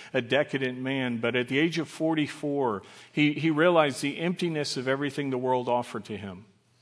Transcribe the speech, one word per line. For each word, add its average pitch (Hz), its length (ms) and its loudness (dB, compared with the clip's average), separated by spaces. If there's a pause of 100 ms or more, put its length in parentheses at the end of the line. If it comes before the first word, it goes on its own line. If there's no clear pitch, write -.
(120)
a 131 120 0
decadent 127 560 0
man. 131 380 -2
But 120 180 0
at 123 140 0
the 131 100 2
age 165 180 2
of 156 100 -2
forty-four, 143 920 -2 (300)
he, 147 220 4
he 156 180 0
realized 156 500 4
the 143 160 -2
emptiness 165 580 -2
of 131 120 -4
everything 139 420 -2
the 127 80 -2
world 127 320 0
offered 120 360 -2
to 107 120 -8
him. 98 280 -12 (360)